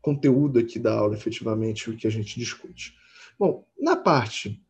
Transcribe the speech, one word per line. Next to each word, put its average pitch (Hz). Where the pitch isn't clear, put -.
conteúdo 139
aqui 113
da 113
aula, 107
efetivamente, 110
o 110
que 131
a 127
gente 110
discute. -
Bom, -
na 339
parte 120